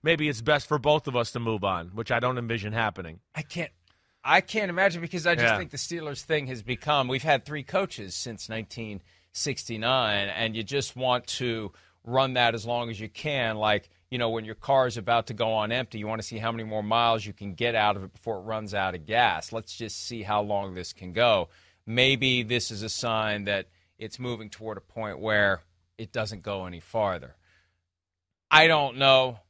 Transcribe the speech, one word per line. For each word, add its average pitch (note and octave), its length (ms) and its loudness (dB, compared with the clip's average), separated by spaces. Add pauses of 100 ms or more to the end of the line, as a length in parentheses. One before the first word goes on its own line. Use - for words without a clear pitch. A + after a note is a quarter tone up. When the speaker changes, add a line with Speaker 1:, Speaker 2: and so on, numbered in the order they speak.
Speaker 1:
maybe D3+ 240 2
it's A#2 140 -4
best C#3 260 2
for D3+ 120 2
both D3 280 4
of B2+ 80 -6
us A#2 160 0
to B2 80 -4
move A2 240 -2
on," F2+ 300 -2
which A2+ 180 -6
I A#2 80 2
don't B2+ 180 0
envision A2+ 360 -4
happening. F#2+ 480 -2 (120)
Speaker 2:
I D3+ 100 -6
can't, E3+ 280 -8 (520)
I D#3+ 180 6
can't G3+ 280 -2
imagine F3 320 2
because E3+ 240 -6
I F3 80 6
just A#2+ 120 4
Speaker 1:
Yeah. A2 120 4
Speaker 2:
think F2+ 140 -8
the C#3+ 60 -10
Steelers D#3 440 -8
thing D3+ 260 0
has B2 140 -8
become, B2+ 460 0
we've C3 160 -2
had D3 220 2
three D3 180 -8
coaches D3+ 520 -4
since - 340 -10
nineteen A2 520 -8 (300)
sixty-nine, A2+ 1000 0
and A2 260 -4
you A2+ 80 -4
just C3 320 -4
want B2 320 0
to A2+ 440 -4 (320)
run C3 300 2
that A#2+ 220 4
as G#2+ 100 -8
long A#2+ 240 -2
as G2+ 100 -10
you G#2+ 100 -10
can. B2+ 480 -4
Like, G#2+ 320 2 (200)
you B2+ 80 -6
know, A#2 120 0
when A2+ 160 -4
your A2 100 -10
car C3 320 4
is A2+ 100 -4
about A#2 300 2
to A#2+ 60 -8
go A2 200 0
on G#2+ 180 0
empty, A#2+ 280 -4
you G#2 80 -6
wanna A2 160 -4
see A2+ 160 -10
how A2+ 120 -2
many A2+ 120 -6
more G#2+ 200 -4
miles A2+ 420 2
you G2+ 80 -10
can G2+ 200 -10
get A#2 220 0
out G#2 200 4
of G2 80 -8
it F#2 80 -14
before G#2+ 260 -6
it F2+ 40 -10
runs A2 320 -6
out F#2+ 220 -2
of D#2 100 -12
gas. G#2+ 460 2
Let's A2+ 240 -8
just - 280 -10
see A2+ 200 -10
how G#2 180 2
long G2+ 320 -2
this F2+ 200 -10
can F2+ 200 -14
go. G#2+ 360 4 (360)
Maybe B2+ 560 2
this A#2 300 -2
is G2+ 100 -8
a A2 80 -6
sign G#2+ 560 -2
that G2 240 -2 (280)
it's A2 220 -12
moving A2+ 300 -8
toward A2 280 -10
a F#2+ 40 -14
point G#2 380 -8
where G2+ 420 4 (360)
it A2 140 -12
doesn't G#2+ 300 -6
go G2 240 -6
any F2 140 -12
farther. F2+ 560 -4 (1120)
I D#3 180 10
don't C#3 300 2
know C3 420 6 (100)